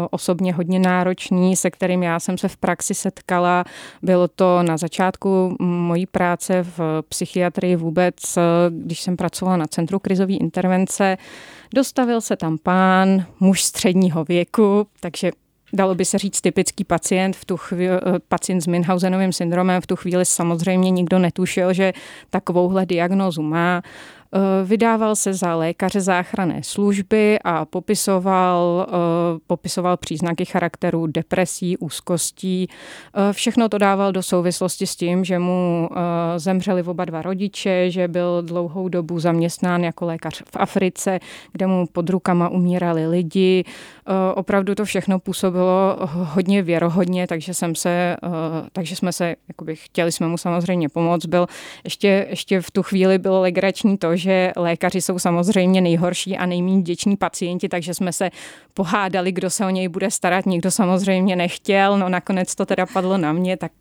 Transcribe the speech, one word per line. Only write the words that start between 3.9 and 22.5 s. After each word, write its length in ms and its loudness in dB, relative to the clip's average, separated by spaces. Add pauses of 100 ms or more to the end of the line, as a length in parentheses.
Bylo 260 4
to 360 4
na 140 2
začátku 840 0
mojí 460 0
práce 580 0 (140)
v 320 -2
psychiatrii 680 0
vůbec, 600 -2
eh, 40 2 (280)
když 320 -6
jsem 160 -2
pracovala 400 0
na 100 0
Centru 320 -2
krizové 340 0
intervence. 840 0 (580)
Dostavil 460 0
se 140 -2
tam 220 -2
pán, 680 4 (140)
muž 220 4
středního 600 2
věku, 640 2 (120)
takže 320 -4 (420)
dalo 220 2
by 100 0
se 120 0
říct 240 -4
typický 420 0
pacient, 520 0
v 100 -20
tu 120 -4
chvíli, 380 -2
eh, 320 0
pacient 340 -2
s 60 -4
Münchhausenovým 680 0
syndromem. 480 0
V 60 -16
tu 80 -2
chvíli 300 0
samozřejmě 680 2
nikdo 280 2
netušil, 540 0
že 200 2 (360)
takovouhle 560 2